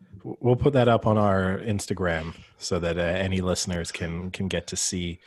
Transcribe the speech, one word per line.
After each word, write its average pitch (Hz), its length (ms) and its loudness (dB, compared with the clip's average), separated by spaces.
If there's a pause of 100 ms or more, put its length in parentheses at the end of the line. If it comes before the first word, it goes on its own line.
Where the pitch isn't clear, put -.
(240)
W-, - 160 -10
we'll 123 160 4
put 135 180 2
that 123 140 6
up 117 200 4
on 107 100 4
our 95 420 2
Instagram 90 760 -2 (220)
so - 220 -2
that, 85 180 0
uh, 87 40 0
any 92 400 0
listeners 90 500 -2
can, 87 400 -6
can 95 160 -6
get 87 200 -4
to - 80 -10
see, 90 500 -4